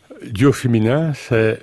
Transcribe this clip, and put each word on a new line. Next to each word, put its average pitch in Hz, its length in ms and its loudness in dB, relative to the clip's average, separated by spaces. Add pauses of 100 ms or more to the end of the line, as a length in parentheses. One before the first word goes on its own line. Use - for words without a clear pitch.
(260)
Dieu 120 240 0
au - 20 4
féminin, 123 600 0
c'est 110 500 -2